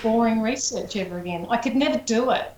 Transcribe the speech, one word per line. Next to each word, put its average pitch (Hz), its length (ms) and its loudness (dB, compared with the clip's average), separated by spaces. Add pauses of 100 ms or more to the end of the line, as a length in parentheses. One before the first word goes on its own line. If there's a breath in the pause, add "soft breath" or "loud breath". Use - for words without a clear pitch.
boring 226 400 4
research 240 540 -4
ever 175 220 -4
again. 175 300 -6
I 233 80 2
could 233 200 0
never 294 220 2
do 233 320 0
it. - 280 0